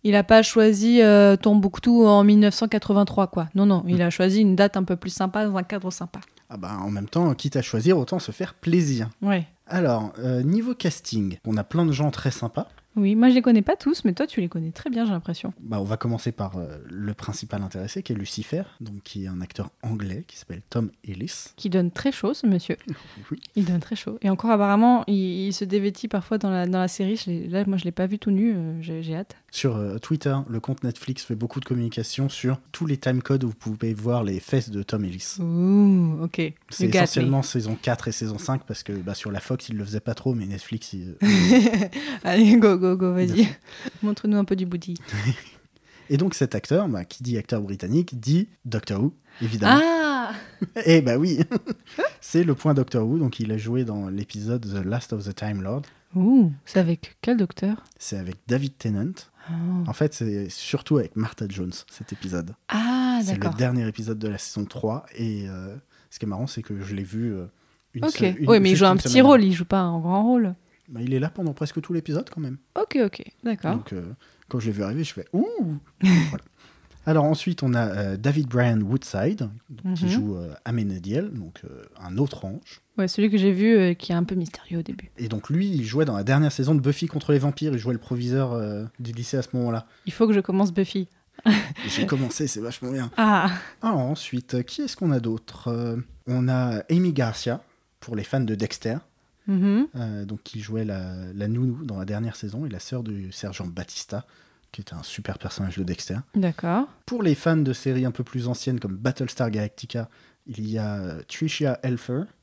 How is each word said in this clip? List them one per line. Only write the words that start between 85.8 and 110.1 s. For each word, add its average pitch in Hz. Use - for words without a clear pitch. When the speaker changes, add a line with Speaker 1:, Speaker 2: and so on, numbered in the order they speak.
Speaker 2:
jouait 131
dans 120
la 98
dernière 139
saison 139
de 147
Buffy 143
contre 156
les 147
vampires, 143
il 120
jouait 117
le 113
proviseur, 123
euh, 107
du 117
lycée 123
à 127
ce -
moment-là. 120
Speaker 1:
Il 185
faut 226
que 214
je 202
commence 190
Buffy. 190
Speaker 2:
J'ai -
commencé, 135
c'est 107
vachement 120
bien. 127
Speaker 1:
Ah. 196
Speaker 2:
Alors 214
ensuite, 127
euh, 123
qui -
est-ce -
qu'on 165
a 127
d'autre ? 113
Euh, 117
on 127
a 123
Amy 175
Garcia, 120
pour 117
les 101
fans 135
de 110
Dexter. 110
Speaker 1:
Mhm. 202
Speaker 2:
euh, 107
donc 107
qui -
jouait 110
la, 92
la 104
nounou 123
dans 104
la 92
dernière 107
saison 110
et -
la 92
sœur 127
du 101
sergent 95
Batista, 87
qui -
était 87
un 71
super -
personnage 92
de 95
Dexter. 90
Speaker 1:
D'accord. 185
Speaker 2:
Pour 240
les 160
fans 165
de 139
séries 127
un 127
peu 123
plus 123
anciennes 123
comme 95
Battlestar 123
Galactica, 107